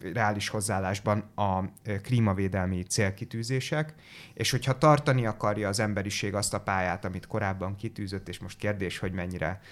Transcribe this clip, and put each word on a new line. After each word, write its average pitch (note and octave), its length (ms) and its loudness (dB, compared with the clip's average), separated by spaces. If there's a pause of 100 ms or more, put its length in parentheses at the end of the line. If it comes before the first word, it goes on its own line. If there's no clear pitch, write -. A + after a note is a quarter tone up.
(140)
reális G#2 340 0
hozzáállásban G2+ 760 0 (100)
a, F#2+ 240 2 (260)
ö, G2+ 160 -4
klímavédelmi F#2+ 840 2
célkitűzések, A#2 1120 -2 (400)
és - 160 0
hogyha B2+ 280 0
tartani D3 480 6
akarja G#2+ 420 0
az G2+ 120 0
emberiség G2+ 540 0
azt G2+ 200 0
a G2 60 0
pályát, F#2 440 0
amit F#2 220 -6
korábban G2 500 -2
kitűzött, G2 520 -8
és F2+ 100 -10
most - 200 -12
kérdés, G2+ 400 -2
hogy F#2 140 -4
mennyire F2+ 480 -4 (120)